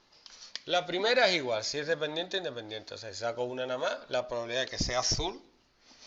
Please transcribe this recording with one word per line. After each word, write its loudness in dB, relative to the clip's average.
La 2
primera 6
es 4
igual, 0
si -2
es -4
dependiente, -2
independiente. -8
O -8
sea, -10
si -12
saco -2
una -2
nada -2
más, -2
la 0
probabilidad -2
de -2
que -8
sea 0
azul 2